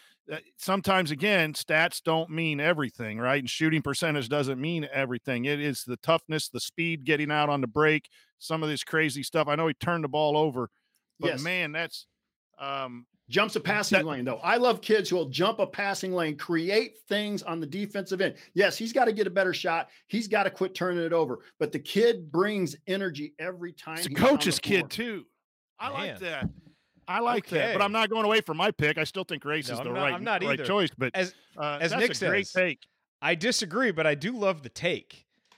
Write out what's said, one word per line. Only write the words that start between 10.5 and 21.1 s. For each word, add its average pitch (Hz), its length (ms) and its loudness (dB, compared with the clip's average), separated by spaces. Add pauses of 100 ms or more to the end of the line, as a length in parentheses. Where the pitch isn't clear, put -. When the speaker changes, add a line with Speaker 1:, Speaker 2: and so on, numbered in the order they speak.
Speaker 1:
but 165 80 0
Speaker 2:
Yes. 143 160 -2
Speaker 1:
man, 170 300 -2
that's, 165 340 -6 (500)
um, 135 480 -6 (220)
Speaker 2:
Jumps 196 280 0
a - 40 0
passing 196 380 0
Speaker 1:
that 175 80 2
Speaker 2:
lane, 139 180 -4
though. 123 140 -2
I 196 200 2
love 247 260 4
kids 214 260 2
who 180 60 2
will 160 140 0
jump 185 280 0
a 196 80 2
passing 190 480 -4
lane, 160 240 0
create 185 640 0 (100)
things 208 320 -2
on 170 180 -6
the 160 60 -4
defensive 196 560 -4
end. 156 140 0 (180)
Yes, 185 240 4
he's 226 160 -6
gotta 240 180 4
get 208 140 0
a 185 60 -2
better 185 200 2
shot. 165 380 -2 (160)
He's 214 220 -4
gotta 190 240 2
quit 190 240 -4
turning 175 280 0
it 165 80 0